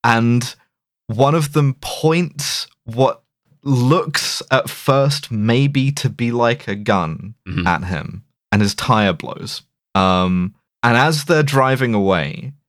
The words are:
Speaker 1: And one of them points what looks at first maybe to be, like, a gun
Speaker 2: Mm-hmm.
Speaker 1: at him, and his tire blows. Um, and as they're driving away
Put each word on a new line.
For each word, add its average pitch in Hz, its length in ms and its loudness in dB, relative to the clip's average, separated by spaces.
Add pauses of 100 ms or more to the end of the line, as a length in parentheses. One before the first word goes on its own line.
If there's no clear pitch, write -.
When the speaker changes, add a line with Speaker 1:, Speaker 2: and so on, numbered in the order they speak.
Speaker 1:
And 120 520 2 (520)
one 135 300 2
of 147 160 -2
them 143 280 2
points - 840 -2 (180)
what 117 380 0 (400)
looks 139 800 0 (100)
at - 180 0
first 139 640 0
maybe 131 600 2
to 135 160 -4
be, 117 240 -2
like, 120 360 0
a 101 60 -4
gun 101 600 -2 (140)
Speaker 2:
Mm-hmm. 87 180 -2
Speaker 1:
at 87 180 0
him, 90 400 -8 (280)
and 101 100 2
his 101 120 0
tire 107 380 2
blows. - 500 -10 (320)
Um, 92 600 2 (280)
and 120 140 4
as 147 280 2
they're 156 180 2
driving 131 520 2
away 95 580 0 (160)